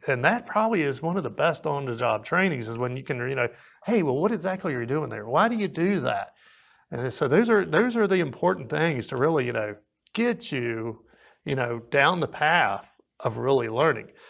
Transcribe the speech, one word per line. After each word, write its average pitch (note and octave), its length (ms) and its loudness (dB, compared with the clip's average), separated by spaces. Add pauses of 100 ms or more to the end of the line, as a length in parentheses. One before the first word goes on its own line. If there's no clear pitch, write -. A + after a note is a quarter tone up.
And B2+ 180 0
that A3+ 200 2
probably A3 360 2
is C#3 200 -2
one E3+ 160 -2
of F3+ 60 -4
the B2 60 -4
best D3 360 0
on-the-job B2 600 -2
trainings E3+ 420 0
is A2+ 100 -8
when B2 200 -4
you C3+ 60 -10
can, C3+ 140 -6
you B2+ 180 -4
know, A#2+ 140 0 (360)
"Hey, G#3+ 180 2
well, C3+ 140 0
what F#3 140 2
exactly F#3 420 -4
are B2 80 -4
you A#2 60 -6
doing C#3+ 220 -2
there? A2 180 -10
Why D#3 200 4
do A#3 120 -2
you G3+ 80 -2
do F3 340 0
that?" G#2 320 -2 (580)
And B2 220 -4
so D3 140 -2
those G3 220 4
are, G3+ 160 4
those G#3+ 300 2
are G#3+ 120 2
the F#3 120 2
important D#3+ 500 -2
things D3+ 380 0
to C3+ 100 -6
really, C#3+ 280 2
you A#2+ 80 -4
know, G#2+ 220 -4 (380)
get A#3+ 380 -2
you, A#2 520 -4 (420)
you D3 100 -2
know, A#2+ 240 -2 (100)
down D3 300 4
the D3 80 0
path D3+ 580 0 (340)
of A2+ 180 -2
really B2 320 2
learning. A#2+ 420 0 (180)